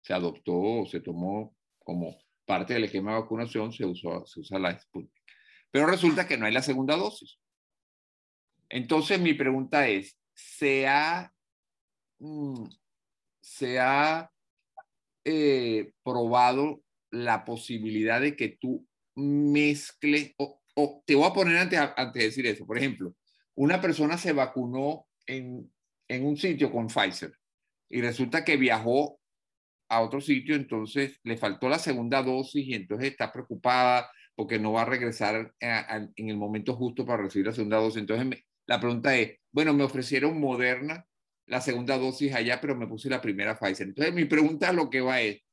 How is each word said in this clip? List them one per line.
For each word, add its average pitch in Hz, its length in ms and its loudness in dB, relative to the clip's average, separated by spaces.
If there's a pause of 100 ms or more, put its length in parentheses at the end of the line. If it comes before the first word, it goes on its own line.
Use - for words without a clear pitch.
Se - 100 -8
adoptó, 90 720 -2
se - 160 -6
tomó 95 560 -6 (220)
como 87 400 -8 (260)
parte 92 300 -2
del 113 100 2
esquema 101 300 -4
de 113 60 0
vacunación, 113 520 -4
se 113 140 -6
usó, 90 400 -6
se - 140 -18
usa 95 180 -6
la 90 200 -2
Sputnik. - 440 -16 (480)
Pero 147 160 4
resulta 175 420 4
que 143 80 0
no 113 80 -2
hay 107 80 2
la 127 80 2
segunda 135 360 0
dosis. - 420 -8 (1300)
Entonces, 156 500 0
mi 170 140 4
pregunta 135 560 2
es, 98 300 -2 (160)
¿se 135 540 0
ha, 160 440 0 (840)
mm, 143 460 -8 (760)
se 127 380 -4
ha, 147 500 2 (960)
eh, 131 680 2 (100)
probado 123 800 2 (300)
la 117 320 -2
posibilidad 113 760 -2
de 147 140 0
que 143 240 -4
tú 127 300 -6 (260)
mezcles, 147 1200 0
o, - 240 -6 (120)
o 143 320 0
te 143 80 6
voy 151 140 6
a 185 60 0
poner 175 240 4
antes, 180 200 2
antes 131 360 -2
de 113 140 2
decir 120 180 -2
eso, 104 200 -2
por 113 120 -4
ejemplo, 98 360 -4 (400)
una 165 280 4
persona 160 340 0
se 175 160 -2
vacunó 131 720 -2 (200)
en, 127 440 -12 (380)
en 127 160 -4
un 147 140 0
sitio 147 340 0
con 117 140 -2
Pfizer 98 480 -2 (560)
y 120 100 -2
resulta 120 420 -2
que 160 140 2
viajó 123 640 2 (680)
a 117 100 4
otro 135 220 -2
sitio, 147 340 0
entonces 135 680 -4
le 117 140 -4
faltó 113 320 -2
la 156 100 2
segunda 131 440 0
dosis 131 440 -2
y 131 60 -6
entonces 107 380 -4
está 113 200 -4
preocupada 123 800 2 (240)
porque 110 240 -2
no 107 140 0
va 113 100 2
a 117 40 2
regresar 113 760 -2
a, 113 340 -4
a, 107 220 -8
en 110 140 -8
el 104 80 -4
momento 107 360 -4
justo 123 300 -4
para 110 200 -2
recibir 95 220 -2
la 113 60 -2
segunda 110 240 0
dosis. 110 240 2
Entonces 110 260 -2
me, - 200 -8 (200)
la 120 140 2
pregunta 120 340 2
es, 117 240 0 (140)
bueno, 151 220 4
me 143 100 6
ofrecieron 135 560 0
Moderna, 131 640 -2 (400)
la 127 140 -2
segunda 123 380 -2
dosis 131 340 -2
allá, 120 260 0
pero 143 160 -2
me 120 120 -6
puse 110 240 -8
la 127 100 0
primera 104 380 -2
Pfizer. 98 300 -2
Entonces 151 260 0
mi 170 100 2
pregunta 156 460 2
a - 20 2
lo 160 160 2
que 131 140 0
va 127 180 0
es 104 220 -2 (100)